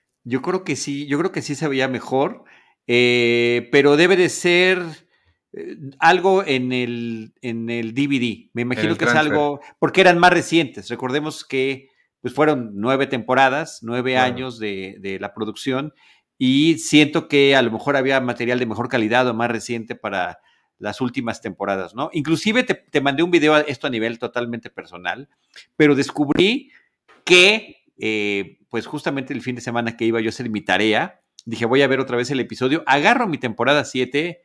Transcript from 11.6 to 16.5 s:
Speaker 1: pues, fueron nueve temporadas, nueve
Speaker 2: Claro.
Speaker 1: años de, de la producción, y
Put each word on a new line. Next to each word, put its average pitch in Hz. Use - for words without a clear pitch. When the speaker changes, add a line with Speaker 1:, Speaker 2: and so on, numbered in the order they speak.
Speaker 1:
pues, 123
fueron 135
nueve 131
temporadas, 135
nueve 123
Speaker 2:
Claro. 127
Speaker 1:
años 123
de, 98
de 98
la 98
producción, 131
y 143